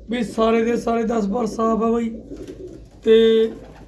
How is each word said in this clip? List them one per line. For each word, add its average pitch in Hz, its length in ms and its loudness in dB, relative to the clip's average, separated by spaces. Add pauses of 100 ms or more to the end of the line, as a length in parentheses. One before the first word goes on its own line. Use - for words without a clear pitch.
(100)
ਵੀ 240 140 -2
ਸਾਰੇ 226 400 0
ਦੇ 233 120 0
ਸਾਰੇ 233 280 -2
ਦਸ 220 220 -2
ਬਾਰ 226 200 -2
ਸਾਫ਼ 226 360 0
ਆ 226 80 2
ਬਾਈ, 233 200 -2 (920)
ਤੇ 226 480 4 (360)